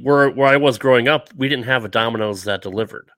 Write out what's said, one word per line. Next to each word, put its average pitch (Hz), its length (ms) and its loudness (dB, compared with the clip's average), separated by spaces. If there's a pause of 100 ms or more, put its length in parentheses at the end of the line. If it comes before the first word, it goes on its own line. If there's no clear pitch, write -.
where, 139 280 2
where 139 180 2
I 139 80 6
was 143 220 2
growing 127 280 4
up, 147 300 0
we 135 120 -4
didn't 127 180 -4
have 127 180 0
a 104 40 -12
Domino's 107 540 -4
that 98 200 -4
delivered. 101 560 -8